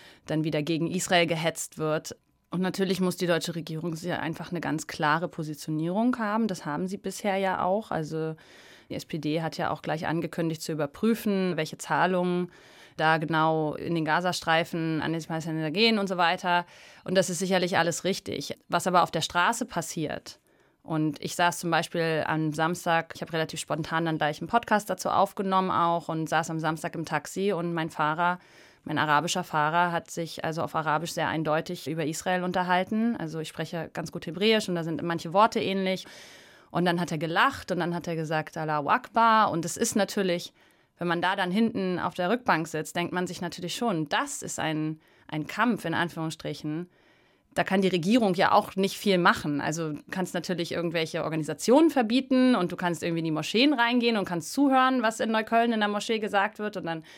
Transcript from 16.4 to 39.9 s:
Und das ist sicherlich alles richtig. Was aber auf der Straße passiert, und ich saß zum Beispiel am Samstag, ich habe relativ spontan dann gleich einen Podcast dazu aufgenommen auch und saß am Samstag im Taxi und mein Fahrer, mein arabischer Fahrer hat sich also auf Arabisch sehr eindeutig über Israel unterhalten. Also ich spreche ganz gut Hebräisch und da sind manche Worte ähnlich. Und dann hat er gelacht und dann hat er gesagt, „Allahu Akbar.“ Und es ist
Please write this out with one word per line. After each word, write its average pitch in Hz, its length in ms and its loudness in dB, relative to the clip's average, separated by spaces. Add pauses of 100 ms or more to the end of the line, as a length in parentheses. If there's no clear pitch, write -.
Und - 120 0
das 185 140 6
ist 175 100 -4
sicherlich 185 380 2
alles 165 260 2
richtig. - 540 -4 (100)
Was 175 200 0
aber 175 160 6
auf - 80 0
der 160 100 -2
Straße 196 440 0
passiert, - 760 -6 (420)
und 156 400 -2
ich - 140 -6
saß 175 240 2
zum 175 100 -4
Beispiel 160 560 0
am 156 260 0
Samstag, 165 600 0
ich - 80 -10
habe - 120 -10
relativ 160 260 -2
spontan 160 460 -2
dann 156 120 0
gleich 151 240 0
einen 165 60 -8
Podcast 220 420 2
dazu - 200 -2
aufgenommen 190 600 2
auch 170 400 0
und 160 180 -2
saß 160 220 0
am 160 100 -4
Samstag 156 360 -4
im 165 100 -6
Taxi 190 480 -2
und 170 200 -2
mein 160 180 -2
Fahrer, 175 480 0 (460)
mein 156 120 -2
arabischer 151 460 2
Fahrer 165 480 2
hat 170 180 -4
sich - 340 -8
also 165 200 -2
auf - 100 -6
Arabisch 156 380 0
sehr 156 160 -2
eindeutig 160 600 -2
über 160 180 -2
Israel 180 380 -2
unterhalten. 185 720 2
Also 160 220 -6
ich 156 100 -8
spreche 160 440 -8
ganz 165 180 -8
gut 170 140 -10
Hebräisch 208 420 2
und 180 80 -2
da 165 80 -2
sind 160 200 -4
manche 170 280 -4
Worte 208 280 4
ähnlich. 190 460 -2 (640)
Und 175 140 0
dann 175 140 2
hat 170 120 -2
er 165 60 -2
gelacht 180 540 0
und 175 80 0
dann 170 140 -2
hat 175 140 -6
er 170 80 -4
gesagt, 156 420 -2
„Allahu 151 320 -2
Akbar.“ 226 640 4
Und 160 140 0
es - 100 -4
ist - 200 -2